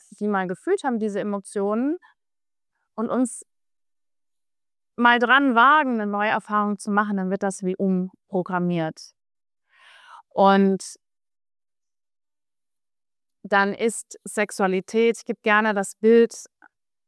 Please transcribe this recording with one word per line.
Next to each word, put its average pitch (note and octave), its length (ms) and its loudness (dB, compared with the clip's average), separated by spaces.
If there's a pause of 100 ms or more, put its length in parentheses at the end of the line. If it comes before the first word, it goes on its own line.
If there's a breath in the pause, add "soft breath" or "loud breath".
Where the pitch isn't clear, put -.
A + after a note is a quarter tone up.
(200)
die G#3 80 -4
mal F#3+ 200 -2
gefühlt E4 360 -4
haben, A#3+ 160 -2
diese G#3 200 -4
Emotionen, G#3 800 -4 (960 soft breath)
und A3 140 -6
uns A#3+ 340 -4 (1500)
mal A#3+ 240 4
dran B3 360 4
wagen, B3+ 460 4
eine G#3 100 -4
neue G#3 200 -2
Erfahrung G#3 480 -2
zu - 120 -10
machen, G#3 260 0
dann F#3 120 -4
wird G3 140 -4
das G3 200 -4
wie F#3 120 -4
umprogrammiert. F3+ 1400 -4 (1160 loud breath)
Und G3 680 2 (2500)
dann G3 300 0
ist - 500 -6
Sexualität, G#3 960 0
ich - 60 -20
gebe - 160 -6
gerne G#3+ 320 2
das G3 220 -6
Bild A#3 380 4 (760)